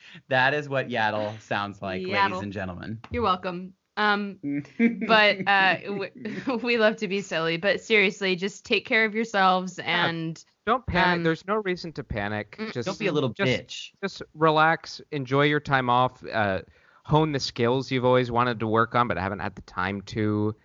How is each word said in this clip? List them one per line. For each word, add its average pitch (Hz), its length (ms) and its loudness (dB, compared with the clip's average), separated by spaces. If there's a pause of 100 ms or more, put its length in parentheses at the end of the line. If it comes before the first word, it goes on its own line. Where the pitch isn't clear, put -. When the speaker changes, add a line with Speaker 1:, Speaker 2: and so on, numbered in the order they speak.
(280)
Speaker 1:
that 131 260 4
is 151 140 -4
what 131 200 -2
Yaddle 107 520 -2
sounds 101 420 -6
like, 95 200 -6
Speaker 2:
Yaddle. 185 280 0
Speaker 1:
ladies 185 120 -6
and 101 100 -8
gentlemen. 92 460 -8 (120)
Speaker 2:
You're 240 120 -4
welcome. 185 500 -2 (240)
Um, 202 460 0
Speaker 1:
<laughs> 190 640 -2
Speaker 2:
but, 208 420 4
uh, 190 360 4
w-, 196 260 -6 (480)
<laughs> 226 40 -6
we 240 160 0
love 220 180 4
to 214 120 -6
be 196 120 -2
silly, 165 360 -2
but 185 240 0
seriously, 190 560 2
just 190 280 -6
take 208 220 0
care 220 180 2
of 208 100 -2
yourselves 190 640 2
Speaker 3:
Yeah. 170 280 0
Speaker 2:
and 165 360 -4 (240)
Speaker 3:
Don't 240 200 0
panic. 180 320 2
Speaker 2:
um, 170 40 -2
Speaker 3:
There's 160 240 0
no 208 100 -2
reason 180 380 -4
to - 100 -8
panic. 104 540 -6
Speaker 2:
Mm. 220 140 -8
Speaker 3:
Just, 120 140 -6
Speaker 1:
Don't 185 120 -6
be 208 80 -4
a 180 60 0
little 139 180 0
Speaker 3:
just, 127 200 -2
Speaker 1:
bitch. - 400 -6 (120)
Speaker 3:
just - 200 -8 (120)
relax. 156 680 2 (120)
Enjoy 139 320 0
your 147 160 2
time 131 300 2
off. 123 400 2
Uh, 98 300 0 (440)
hone 156 280 4
the 139 80 -2
skills 127 500 0
you've 127 140 0
always 127 280 4
wanted 120 260 2
to 117 80 -2
work 113 300 2
on 120 100 4
but 92 100 -2
haven't 95 220 -2
had 98 160 -8
the - 80 -18
time 98 400 -4
to. 107 520 -2 (100)